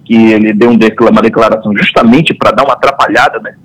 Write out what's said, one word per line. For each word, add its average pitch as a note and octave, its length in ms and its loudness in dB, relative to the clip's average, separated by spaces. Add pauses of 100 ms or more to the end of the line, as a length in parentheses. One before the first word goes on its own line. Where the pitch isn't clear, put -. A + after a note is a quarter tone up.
que A#2 100 -2
ele A2 380 2
deu A#2+ 180 2
um A#2 60 2
decla-, A2 340 2
uma A2 100 2
declaração G#2+ 540 -2
justamente C#3+ 580 0
pra G#2+ 180 -2
dar A#2 120 0
uma C3 100 -2
atrapalhada C#3 680 -2
nesse - 260 -16